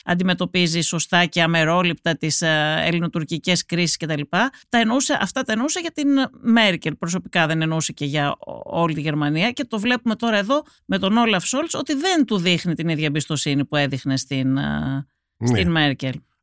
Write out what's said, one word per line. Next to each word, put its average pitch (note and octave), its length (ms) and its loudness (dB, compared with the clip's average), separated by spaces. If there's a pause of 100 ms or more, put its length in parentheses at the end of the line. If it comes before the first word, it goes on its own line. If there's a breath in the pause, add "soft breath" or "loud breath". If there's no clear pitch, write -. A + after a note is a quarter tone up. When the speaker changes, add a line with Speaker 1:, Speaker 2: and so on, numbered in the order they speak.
Speaker 1:
αντιμετωπίζει F3 760 0
σωστά E3+ 460 0
και E3+ 160 0
αμερόληπτα E3+ 720 2
τις, - 260 -2
ε, D#3 420 2
ελληνοτουρκικές E3+ 840 -2
κρίσεις E3+ 300 0
κτλ. D#3 240 -4 (480 loud breath)
Τα A#3+ 100 0
εννοούσε, B3 420 0
αυτά C4 220 -4
τα A#3+ 100 -6
εννοούσε C#4 280 -2
για E4+ 100 -6
την D4 180 -2 (320)
Μέρκελ G#3 560 2
προσωπικά, F3 500 -2
δεν D#3+ 160 0
εννοούσε D#3+ 300 -2
και - 120 -8
για C#3+ 260 0
ό-, - 60 -6 (280)
όλη E3 300 0
τη D#3 60 -4
Γερμανία. D3+ 520 0
Και C#4 120 -6
το A3+ 140 -4
βλέπουμε A#3+ 380 0
τώρα A3+ 200 0
εδώ A#3 260 0 (240 soft breath)
με F#3+ 120 0
τον G3 180 2
Όλαφ A3 300 2
Σόλτς D#4 280 -2
ότι D#4 200 -4
δεν D#4+ 300 2
του G#3+ 140 0
δείχνει F3 360 0
την E3 140 -2
ίδια D#3 180 0
εμπιστοσύνη C#3+ 580 -2
που D3+ 120 -4
έδειχνε C3+ 400 0
στην, C3 400 -2
ε, C#3+ 500 -2 (300)
Speaker 2:
Ναι. A#2 100 -4
Speaker 1:
στην F3 240 2
Μέρκελ. C#3+ 440 0 (280)